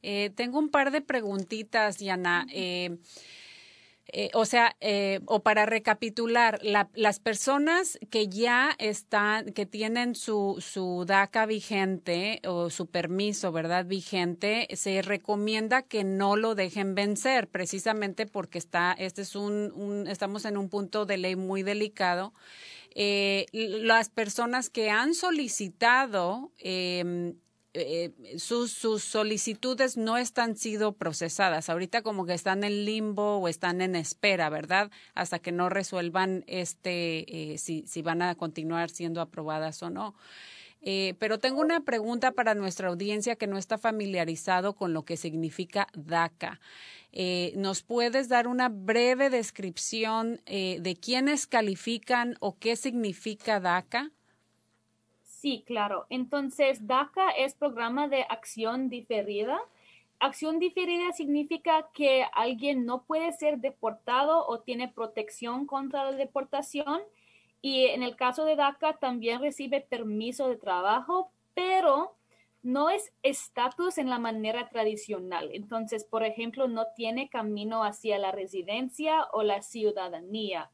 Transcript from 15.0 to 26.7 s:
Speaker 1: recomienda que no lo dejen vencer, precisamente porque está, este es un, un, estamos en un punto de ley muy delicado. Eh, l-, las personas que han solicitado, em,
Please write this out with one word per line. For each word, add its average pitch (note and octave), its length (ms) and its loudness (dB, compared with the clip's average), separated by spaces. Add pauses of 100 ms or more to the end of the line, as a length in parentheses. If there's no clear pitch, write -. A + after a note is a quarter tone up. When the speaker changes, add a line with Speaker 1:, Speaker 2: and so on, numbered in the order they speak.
Speaker 1:
recomienda G#3+ 800 0
que G#3+ 240 -4
no G3 320 4
lo A3 180 2
dejen F#3+ 400 0
vencer, G#3 540 2
precisamente G3 760 -2
porque F#3+ 340 -6
está, F3+ 380 2
este F#3+ 260 -6
es F#3+ 120 -10
un, G#3 400 -2
un, G3+ 320 -4
estamos G3+ 380 -4
en G#3 100 -2
un G3 140 -2
punto G3+ 360 -2
de G3 120 0
ley F#3 180 0
muy F#3+ 280 -2
delicado. G3+ 680 0 (600)
Eh, G3+ 560 2
l-, A3 280 -2
las A3+ 280 6
personas A#3+ 640 -2
que A3 200 0
han B3+ 260 4
solicitado, A#3+ 1400 2
em, F3 760 -2 (440)